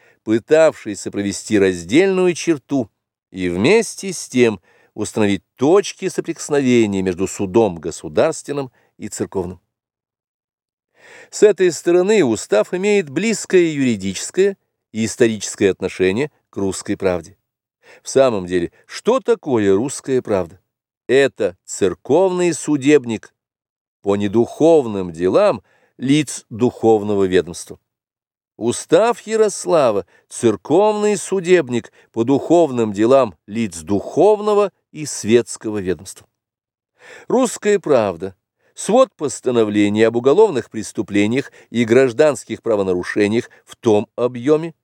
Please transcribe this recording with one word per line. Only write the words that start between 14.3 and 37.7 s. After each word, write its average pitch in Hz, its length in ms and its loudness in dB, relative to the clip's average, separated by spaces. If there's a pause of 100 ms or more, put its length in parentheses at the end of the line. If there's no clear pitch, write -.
и 110 140 -2
историческое 110 640 0
отношение 95 600 -2 (200)
к - 60 -20
русской 98 400 -6
правде. 90 400 -4 (680)
В - 60 -18
самом 117 380 2
деле, 90 240 -2 (160)
что - 320 -2
такое 127 560 0
русская 127 480 -2
правда? 92 380 -6 (480)
Это 120 560 0
церковный 175 880 0
судебник 135 800 0 (680)
по 101 140 0
недуховным 110 960 2
делам 107 500 0 (340)
лиц 139 540 -2
духовного 104 760 0
ведомства. 87 540 -2 (800)
Устав 165 640 0
Ярослава — 175 840 -2 (220)
церковный 208 880 0
судебник 165 760 -2 (180)
по 113 140 -2
духовным 131 680 2
делам 113 440 2 (100)
лиц 101 320 -6
духовного 202 920 0 (180)
и 151 160 -12
светского 110 720 -2
ведомства. 92 480 -8 (1000)
Русская 208 500 0